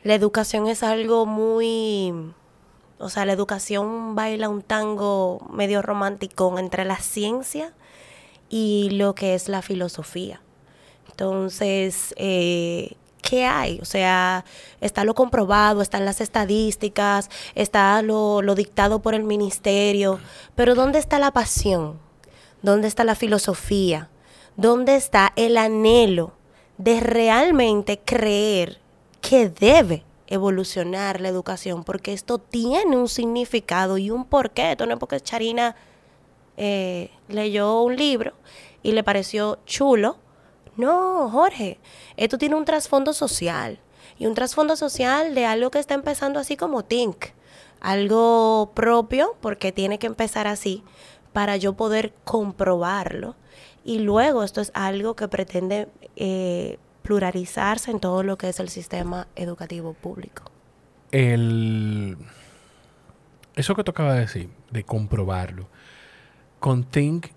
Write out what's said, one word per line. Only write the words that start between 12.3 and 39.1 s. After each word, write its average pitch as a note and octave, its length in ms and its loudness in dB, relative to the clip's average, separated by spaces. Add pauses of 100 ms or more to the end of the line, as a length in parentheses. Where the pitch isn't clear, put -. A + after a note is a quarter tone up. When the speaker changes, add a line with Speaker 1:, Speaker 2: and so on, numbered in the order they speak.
Speaker 1:
¿qué B3+ 240 0
hay? E3+ 360 0
O E3 40 -12
sea, F#3 580 2 (380)
está G#3 240 -2
lo A3 100 0
comprobado, G#3 680 4
están G3 220 -2
las G3 160 -2
estadísticas, G#3 1120 0 (260)
está G3+ 460 4
lo, G#3+ 400 2
lo G3+ 120 2
dictado G3+ 480 2
por A3 140 0
el G#3+ 80 -2
ministerio, G3+ 960 2 (360)
pero A#3+ 200 6
¿dónde C4+ 240 4
está D4 180 0
la C#4 140 4
pasión? F3 680 0 (600)
¿Dónde G#3 280 4
está A#3 160 0
la A3 100 2
filosofía? G3 920 0 (480)
¿Dónde A#3+ 400 4
está G3+ 400 4
el A#3 200 4
anhelo A3 760 4 (440)
de A3+ 220 2
realmente A#3 1040 4
creer G#3 760 0 (420)
que A#3+ 260 6
debe G3 560 6 (240)
evolucionar F#3+ 960 -2
la F#3+ 80 -2
educación? F3+ 560 -6
Porque G3 260 -6
esto A#3 280 -4
tiene C4 580 0
un B3 100 2
significado A#3 880 -2
y G3 140 -4
un B3 140 -6
porqué. C#4 460 0
Esto A#3 140 -2
no A#3 80 -2
es A#3 60 -6
porque C4+ 220 -6
Charina, A#3 560 -4 (800)
eh, F#3+ 520 -4 (200)
leyó G#3 540 0
un B3 120 0
libro C4 380 0 (500)
y G#3+ 80 0
le A3 120 2
pareció G#3 640 -2